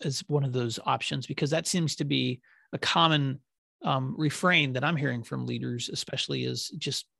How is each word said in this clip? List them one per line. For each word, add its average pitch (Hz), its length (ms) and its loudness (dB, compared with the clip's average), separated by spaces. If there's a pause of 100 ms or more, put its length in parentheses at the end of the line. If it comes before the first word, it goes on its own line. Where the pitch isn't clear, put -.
as 135 220 -2
one 147 180 2
of 131 80 0
those 120 320 -2
options, 135 420 -2
because 143 240 -2
that 160 160 0
seems 165 300 0
to 156 80 -2
be 127 360 0 (340)
a 147 40 -6
common, 147 600 4 (420)
um, 131 360 0
refrain 156 560 4
that 127 100 0
I'm 160 120 2
hearing 127 260 0
from 127 240 -6
leaders, 120 440 -4
especially, - 540 -4
is 123 320 -4
just - 300 -6 (120)